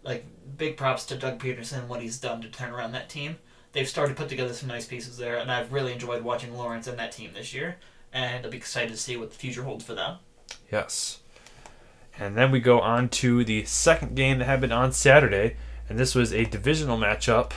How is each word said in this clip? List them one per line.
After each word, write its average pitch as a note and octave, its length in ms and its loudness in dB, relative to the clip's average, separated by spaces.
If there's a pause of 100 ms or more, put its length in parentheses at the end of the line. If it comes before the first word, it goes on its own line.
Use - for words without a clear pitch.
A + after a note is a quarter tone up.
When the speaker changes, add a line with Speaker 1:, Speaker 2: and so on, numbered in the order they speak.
Speaker 1:
like, A#2+ 220 -8 (320)
big D#3 200 -4
props - 300 -2
to B2+ 100 -8
Doug C3 220 -6
Peterson, B2 480 -8
what A#2+ 160 -8
he's A2+ 160 -8
done A#2 240 -6
to A2+ 60 -12
turn A#2+ 240 -10
around A#2 200 -6
that B2+ 160 -8
team. D3+ 280 -8 (360)
They've C3 160 0
started C#3+ 260 0
to D3 60 -10
put C#3 80 -4
together B2+ 240 -4
some B2+ 160 -10
nice A#2 160 -6
pieces B2 320 -12
there, A#2+ 220 -4
and B2 120 -4
I've A#2+ 220 -2
really C3 200 -2
enjoyed A#2+ 320 -6
watching A#2+ 320 -4
Lawrence A#2 320 -8
and B2 100 -8
that A2+ 140 -8
team G#2+ 200 -16
this G2+ 220 -12
year, E3 220 -8 (360)
and B2 320 -4
I'll - 60 -8
be B2 60 -10
excited A#2 340 -6
to A2 60 -10
see B2 200 -6
what A2 140 -8
the - 60 -20
future B2 260 -8
holds B2+ 220 -8
for - 100 -10
them. F2 220 -6 (560)
Speaker 2:
Yes. - 480 -4 (960)
And G2+ 180 -4
then C3 140 6
we C3+ 80 4
go A#2+ 220 6
on A#2 300 2
to B2 340 4
the G#2+ 200 0
second C#3+ 520 2
game C3+ 240 4
that B2 60 0
happened C3 260 2
on B2+ 180 4
Saturday, A#2+ 680 8 (320)
and A2 100 -4
this C3 180 2
was A#2 160 4
a A2 140 2
divisional B2 520 2
matchup A2 580 4